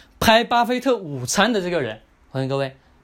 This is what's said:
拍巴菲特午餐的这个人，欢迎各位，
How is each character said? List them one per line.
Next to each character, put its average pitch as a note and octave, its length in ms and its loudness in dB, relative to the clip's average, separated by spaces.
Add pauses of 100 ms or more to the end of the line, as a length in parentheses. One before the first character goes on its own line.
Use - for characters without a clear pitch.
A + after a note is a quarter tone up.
(180)
拍 A3+ 240 6
巴 A#3+ 220 0
菲 B3 160 -4
特 B3+ 160 0
午 D3 280 -8
餐 G3+ 280 2
的 G#3+ 80 0
这 F3 100 -4
个 E3+ 100 -2
人， A2+ 220 -8 (280)
欢 C3 120 -6
迎 C3 60 -4
各 C3+ 80 -2
位， C3+ 200 -4 (280)